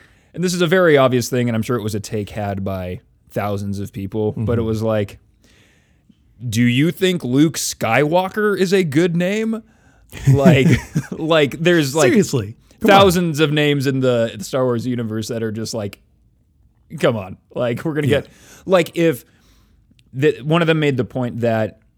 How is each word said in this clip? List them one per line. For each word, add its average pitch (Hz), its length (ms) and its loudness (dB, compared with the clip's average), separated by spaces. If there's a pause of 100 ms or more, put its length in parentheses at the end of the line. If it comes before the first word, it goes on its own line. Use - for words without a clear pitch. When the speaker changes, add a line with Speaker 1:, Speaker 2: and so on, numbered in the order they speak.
(340)
Speaker 1:
and 170 80 -8
this 180 120 -2
is 175 60 -2
a 175 60 2
very 170 300 4
obvious 127 340 2
thing, 120 180 0
and 117 60 -2
I'm 110 80 0
sure 123 140 -2
it 104 80 -4
was 107 100 -4
a 104 60 -6
take 104 300 -8
had 101 340 -6
by 92 360 -8 (300)
thousands 101 480 -6
of 101 140 -10
people, 107 400 -4
but 117 260 -2
it 117 40 0
Speaker 2:
Mm-hmm. 110 40 -4
Speaker 1:
was 110 160 -4
like, 107 360 -2 (1300)
"Do 117 180 0
you 127 260 2
think 185 320 -2
Luke 139 340 2
Skywalker 180 1000 0
is 180 140 0
a 196 100 4
good 165 320 0
name?" 214 480 -4 (680)
Like, 135 340 6 (260)
<laughs> - 200 -6
like, 156 480 0
there's, 160 340 2
like, 151 160 4
Speaker 2:
Seriously. 131 460 0 (240)
Come 262 100 4
on. 196 100 8
Speaker 1:
thousands 175 400 2
of 151 120 2
names 147 340 2
in 139 140 0
the, 117 360 0
the 101 80 -12
Star 131 200 -2
Wars 120 220 -2
universe 113 420 -4
that 117 140 -6
are 113 100 -4
just 110 220 -8
like, 104 280 -8 (960)
"Come 131 160 2
on." 95 220 -10 (160)
Like, 120 300 -4
we're 160 100 -4
gonna 147 140 -2
Speaker 2:
Yeah. 139 140 2
Speaker 1:
get, - 80 -18 (360)
like, 175 300 0
if 160 280 0 (880)
the, 135 300 0
one 156 180 2
of 165 80 0
them 160 120 2
made 143 160 0
the 123 80 0
point 120 360 -6
that 110 400 -2 (180)